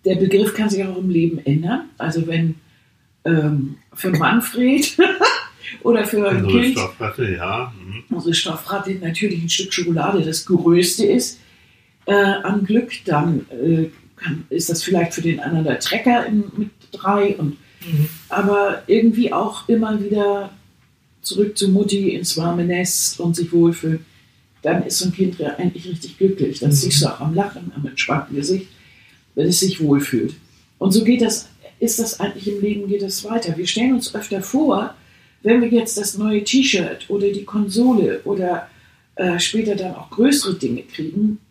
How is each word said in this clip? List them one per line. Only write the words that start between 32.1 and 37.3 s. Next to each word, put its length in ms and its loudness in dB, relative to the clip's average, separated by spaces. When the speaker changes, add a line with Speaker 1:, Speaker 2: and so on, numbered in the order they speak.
Speaker 1:
eigentlich 280 -4
im 140 -2
Leben, 260 -2
geht 140 0
das 240 -6
weiter. 320 -4
Wir 100 -4
stellen 260 2
uns 220 -2
öfter 260 -6
vor, 540 0
wenn 180 6
wir 60 0
jetzt 300 2
das 200 -6
neue 260 0
T-Shirt 640 0
oder 200 0
die 140 -4